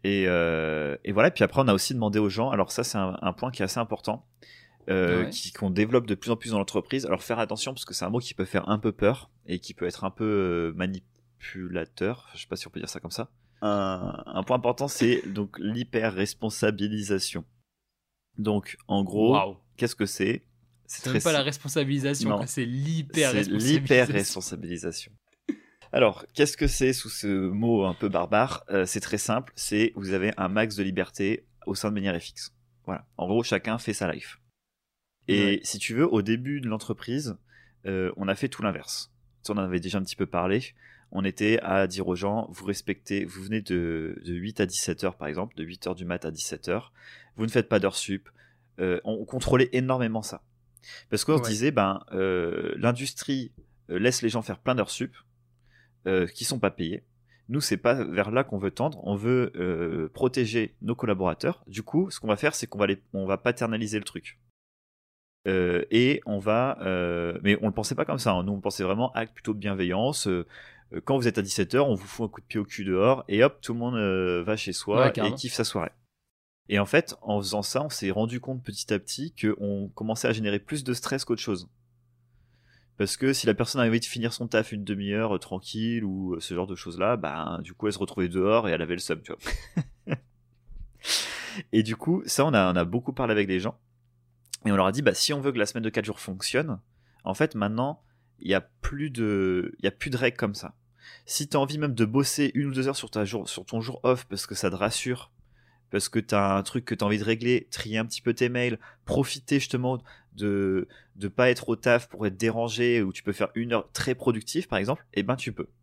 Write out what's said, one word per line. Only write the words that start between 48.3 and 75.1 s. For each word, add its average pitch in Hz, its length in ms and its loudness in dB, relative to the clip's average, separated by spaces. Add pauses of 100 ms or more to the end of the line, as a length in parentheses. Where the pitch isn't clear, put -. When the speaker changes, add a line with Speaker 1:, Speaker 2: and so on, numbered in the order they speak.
Speaker 1:
Euh, 90 240 2
on, 113 160 -2
on 113 40 -8
contrôlait 127 480 2
énormément 127 500 0
ça. - 200 -12 (680)
Parce 107 140 0
qu'on 151 140 4
se 123 40 2
Speaker 2:
Ouais. 117 60 -2
Speaker 1:
disait, 113 220 2
ben, 98 300 2 (120)
euh, 87 640 0
l'industrie, 127 760 -2 (380)
euh, 87 80 -2
laisse 120 240 2
les 117 80 2
gens 113 120 -2
faire 95 160 -8
plein 127 160 0
d'heures 107 160 0
sup, - 240 -6 (920)
euh, 92 200 4
qui - 180 -8
sont 131 140 -2
pas 98 120 2
payées. 87 340 -6 (440)
Nous, 135 120 0
c'est 127 160 0
pas 123 260 2
vers 95 280 0
là 127 140 2
qu'on 104 140 -4
veut 98 120 0
tendre. 147 360 -4
On 101 80 0
veut, 117 420 2
euh, 82 580 -2
protéger 120 680 0
nos 107 140 -2
collaborateurs. 98 720 0
Du 98 160 -10
coup, 175 280 0
ce - 100 -12
qu'on 120 80 -6
va 104 80 4
faire, 147 180 2
c'est 113 120 -4
qu'on 101 120 -10
va 101 80 4
les, 98 160 0 (100)
on 95 140 -4
va 98 100 2
paternaliser 110 640 -2
le 101 60 -4
truc. - 340 -14 (1080)
Euh, 90 420 2
et 123 340 6
on 101 140 -2
va, 110 440 0
euh, 87 600 0
mais 101 200 4
on 110 40 0
le 98 80 2
pensait 113 220 -2
pas - 80 0
comme 143 160 -2
ça, 110 120 2
hein. 90 120 2
Nous, 101 80 -2
on 98 80 -2
pensait 101 240 -2
vraiment 104 280 0
acte 113 220 -4
plutôt - 200 -6
de 104 40 -4
bienveillance. 98 720 0
Euh, 90 180 0 (480)
euh, 82 100 -6
quand 135 120 2
vous 120 120 2
êtes 101 100 2
à 101 40 0
dix-sept 98 320 0
heures, 139 140 6
on 113 80 4
vous 95 100 -10
fout 117 200 -4
un - 20 -6
coup - 120 -12
de - 60 -20
pied 110 140 -4
au 101 40 -2
cul - 200 -8
dehors 101 440 4
et 104 140 6
hop, 147 180 4
tout - 120 -6
le 117 80 -4
monde, 120 160 -2
euh, 92 480 2
va 107 120 0
chez 98 160 -6
soi 104 300 0
Speaker 2:
Ouais, 127 60 6
Speaker 1:
et - 40 2